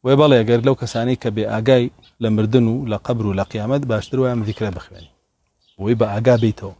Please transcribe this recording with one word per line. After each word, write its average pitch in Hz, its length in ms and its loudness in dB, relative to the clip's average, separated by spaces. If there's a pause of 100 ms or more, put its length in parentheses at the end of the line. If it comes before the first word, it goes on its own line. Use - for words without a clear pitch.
وێ 135 120 2
بەڵێ، 139 320 6
گەر 117 180 4
لەو 135 140 2
کەسانی 120 420 -4
کە 120 140 -4
بێ 107 160 -2
ئاگای 120 380 2 (320)
لە 113 60 -2
مردن 110 400 2
و 127 180 -4
لە 107 200 -4
قەبر 117 200 -4
و 95 140 -2
لە 98 120 -2
قیامەت، 123 340 -4
باشتر 117 320 -4
وایە 127 140 0
ئەم 117 140 -4
دیکرە 107 300 -6
بخوێنی، - 340 -18 (680)
وەی 107 220 -2
بە 110 120 4
ئاگا 117 240 2
بیتەوە. 107 440 -4